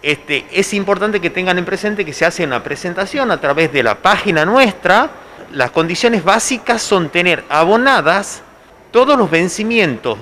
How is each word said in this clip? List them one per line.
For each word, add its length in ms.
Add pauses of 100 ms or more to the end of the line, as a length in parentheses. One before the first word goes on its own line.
este, 480
es 240
importante 460
que 100
tengan 280
en 60
presente 400
que 80
se 120
hace 180
una 220
presentación 680
a 100
través 320
de 120
la 100
página 500
nuestra. 680 (420)
Las 180
condiciones 540
básicas 580
son 260
tener 400
abonadas 920 (480)
todos 260
los 140
vencimientos 920